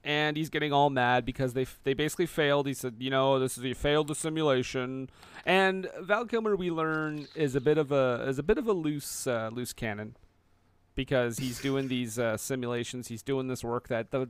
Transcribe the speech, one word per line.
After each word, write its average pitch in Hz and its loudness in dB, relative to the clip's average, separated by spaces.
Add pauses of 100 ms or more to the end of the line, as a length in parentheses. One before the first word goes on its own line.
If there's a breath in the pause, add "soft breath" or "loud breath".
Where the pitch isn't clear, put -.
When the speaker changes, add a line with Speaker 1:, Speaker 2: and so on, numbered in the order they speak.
Speaker 1:
and 151 0
he's 151 -2
getting 151 0
all 143 6
mad 123 4
because 127 -2
they 131 2
f-, - -6
they 135 2
basically 151 0
failed. 143 2
He 139 -2
said, 123 -8
you 131 -4
know, 135 4
"This 131 0
is, 120 -10
he 127 -2
failed 147 2
the 151 -4
simulation." 131 0 (380 loud breath)
And 190 2 (120)
Val 208 0
Kilmer, 220 0
we 180 -2
learn, 156 -2
is 147 0
a 139 4
bit 151 4
of 139 0
a, 127 2
is 135 -2
a 151 -4
bit 214 2
of 240 -4
a 214 2
loose, 151 -4
uh, 113 -2
loose 120 -8
cannon, 107 -6 (800)
because 123 0
he's 127 -4
doing 135 0
Speaker 2:
<laughs> 127 0
Speaker 1:
these, 117 -4
uh, 113 2
simulations. 120 -4
He's 113 -10
doing 131 -2
this 127 -6
work 117 -4
that 113 -2
the, 131 -2